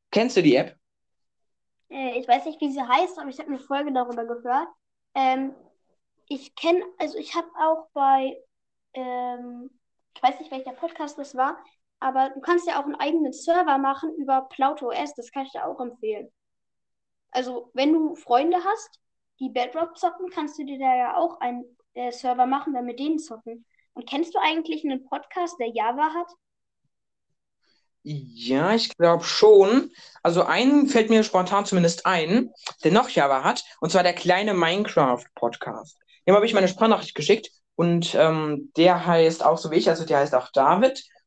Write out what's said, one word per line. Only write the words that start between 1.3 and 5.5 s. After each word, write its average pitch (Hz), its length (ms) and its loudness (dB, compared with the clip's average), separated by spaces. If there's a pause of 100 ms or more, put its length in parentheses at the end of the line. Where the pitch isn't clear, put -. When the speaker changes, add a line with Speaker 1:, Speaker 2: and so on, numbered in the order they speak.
Speaker 2:
Äh, 254 280 -8
ich 254 80 -12
weiß 247 200 2
nicht, 311 160 -10
wie 277 100 -2
sie 277 80 -6
heißt, 285 380 0
aber 285 100 -12
ich 262 100 -14
hab 302 100 -14
eine 269 100 -6
Folge 277 340 -6
darüber 240 320 -4
gehört. 247 440 -4 (460)
Ähm, 269 400 -2 (720)